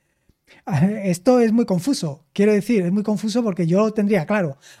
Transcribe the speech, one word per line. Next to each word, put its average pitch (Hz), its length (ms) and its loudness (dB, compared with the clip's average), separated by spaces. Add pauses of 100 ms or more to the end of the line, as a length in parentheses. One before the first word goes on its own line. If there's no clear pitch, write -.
(640)
<laughs> - 20 -14 (360)
Esto 196 360 2
es 226 120 2
muy 240 140 2
confuso. 208 680 -4
Quiero 208 200 2
decir, 208 300 0
es 175 80 -2
muy 208 100 0
confuso 214 400 -2
porque 185 240 -2
yo 170 140 2
lo 214 140 0
tendría 202 340 0
claro. 185 320 -4 (220)